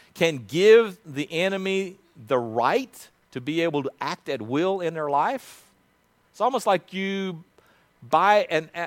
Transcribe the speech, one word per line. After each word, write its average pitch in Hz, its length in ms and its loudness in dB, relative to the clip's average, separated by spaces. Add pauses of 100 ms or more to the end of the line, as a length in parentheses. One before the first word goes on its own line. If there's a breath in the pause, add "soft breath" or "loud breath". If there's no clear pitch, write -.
(120)
can 156 340 0
give 202 600 6
the 147 260 -8
enemy 190 640 -4 (300)
the 131 120 0
right 120 720 -2 (220)
to 131 100 -10
be 156 220 -4
able 147 220 0
to 135 60 -6 (100)
act 156 280 -8
at 131 140 -6
will 170 380 -2
in 165 140 -4
their 156 140 -6
life? 165 560 -2 (640)
It's - 100 -20
almost 247 260 0
like 185 260 0
you 190 520 -6 (640 soft breath)
buy 190 400 4
an, 160 260 -2
uh, 170 120 -6